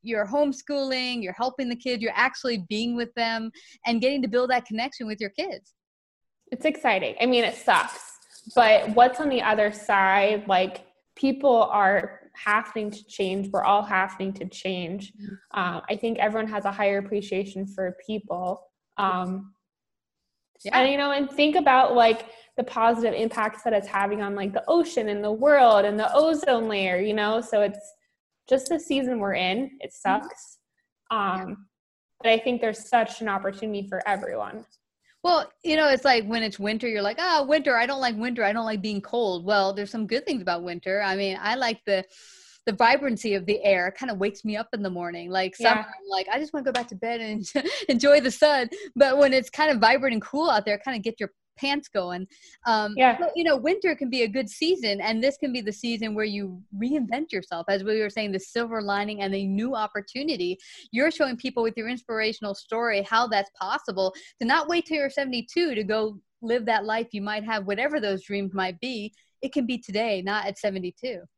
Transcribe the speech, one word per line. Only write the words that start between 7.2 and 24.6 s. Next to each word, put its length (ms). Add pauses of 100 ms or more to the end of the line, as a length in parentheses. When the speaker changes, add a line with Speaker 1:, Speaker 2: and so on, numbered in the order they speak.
Speaker 2:
I 60
mean, 180
it 120
sucks, 640 (360)
but 360
what's 300
on 80
the 140
other 300
side? 760
Like, 380 (300)
people 460
are 600 (120)
having 560
to 140
change. 480
We're 100
all 220
having 480
to 140
change. 680
Speaker 1:
Mm-hmm. 220 (180)
Speaker 2:
Uh, 360
I 60
think 240
everyone 320
has 140
a 80
higher 260
appreciation 680
for 360
people. 640 (280)
Um, 580 (1120)
Speaker 1:
Yeah. 140
Speaker 2:
and, 120
you 80
know, 140
and 180
think 240
about, 400
like, 320 (300)
the 80
positive 500
impacts 480
that 100
it's 140
having 360
on, 120
like, 180
the 140